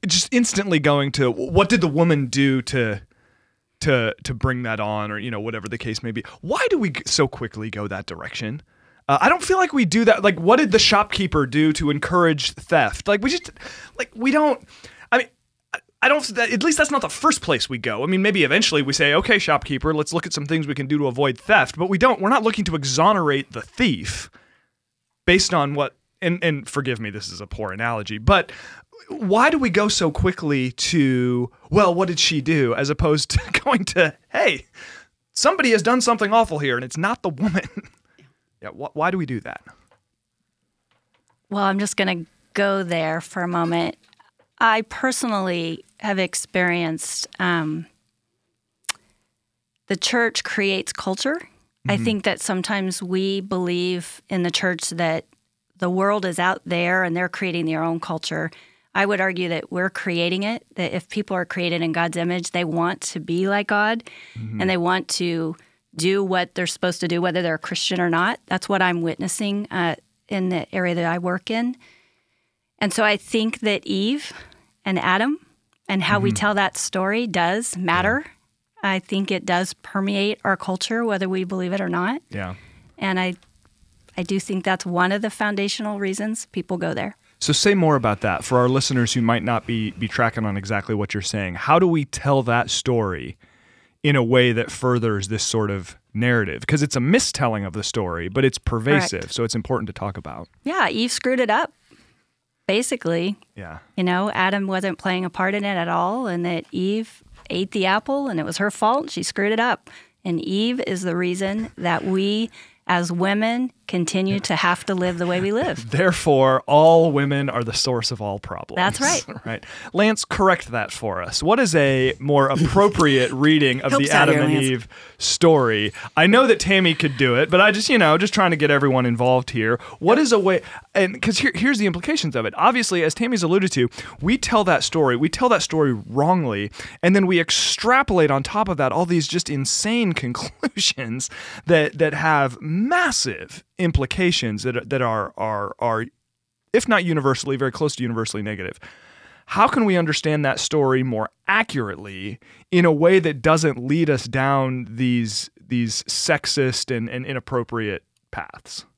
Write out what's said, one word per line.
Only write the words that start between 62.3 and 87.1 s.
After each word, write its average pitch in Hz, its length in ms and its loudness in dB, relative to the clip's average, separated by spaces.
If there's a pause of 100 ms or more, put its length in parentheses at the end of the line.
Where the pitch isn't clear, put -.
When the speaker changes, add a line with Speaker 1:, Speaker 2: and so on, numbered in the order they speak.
Speaker 2:
they 175 120 -2
want 170 380 -2
to - 180 -8
be 175 280 -2
like 202 180 -2
God 214 380 -2 (340)
Speaker 1:
Mm-hmm. 113 240 -8
Speaker 2:
and 185 80 0
they 185 80 0
want 180 300 -2
to 165 480 -4 (400)
do 190 280 0
what 180 300 -2
they're 180 120 -2
supposed - 340 -4
to 180 80 -2
do, 175 120 0
whether 180 220 0
they're 165 120 0
a 156 40 -4
Christian - 420 -4
or 175 100 2
not. 170 360 0
That's - 220 -4
what 196 140 2
I'm 175 200 0
witnessing, 202 680 -4
uh, 175 240 -2 (340)
in 190 200 -2
the 180 260 -4
area 180 200 -2
that 170 100 -2
I 170 140 -2
work 180 320 -6
in. 240 260 -4 (1040)
And 202 140 -2
so 226 120 0
I 208 120 4
think 220 440 -2
that 208 260 -2
Eve 214 460 -2 (520)
and 190 140 -2
Adam 220 400 0 (480)
and 196 160 -2
how 202 160 2
we 202 120 2
Speaker 1:
Mm-hmm. 214 60 0
Speaker 2:
tell 208 180 0
that 196 240 0
story 202 480 -2
does 190 500 -2
matter. 185 500 0
Speaker 1:
Yeah. - 40 -20 (600)
Speaker 2:
I 190 80 0
think 196 320 -4
it 185 160 -4
does 180 280 0
permeate 202 720 -4
our 196 120 0
culture, 226 480 -4
whether 196 240 -2
we 185 160 -2
believe 180 280 -4
it 196 80 -4
or 185 80 -4
not. 180 400 -2
Speaker 1:
Yeah. 95 260 -8 (440)
Speaker 2:
And 190 220 -2
I, 185 140 -4 (840)
I 185 80 -6
do 190 160 -2
think 190 240 -4
that's 190 200 -2
one 180 280 0
of 202 100 -2
the 220 80 -4
foundational 208 720 -4
reasons 202 460 -6
people 180 300 -6
go 170 160 -4
there. - 240 -6 (220)